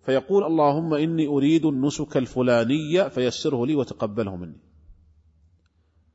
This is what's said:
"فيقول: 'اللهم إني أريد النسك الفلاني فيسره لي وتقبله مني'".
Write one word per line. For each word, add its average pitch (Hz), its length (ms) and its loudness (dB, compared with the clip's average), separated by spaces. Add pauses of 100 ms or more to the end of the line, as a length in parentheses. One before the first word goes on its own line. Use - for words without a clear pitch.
"فيقول: 175 420 2
'اللهم 156 500 2
إني 156 320 0
أريد 147 380 2
النسك 143 520 -2
الفلاني 131 920 0
فيسره 127 560 -2
لي 156 80 -2
وتقبله 107 600 -4
مني'". 85 240 -12 (1500)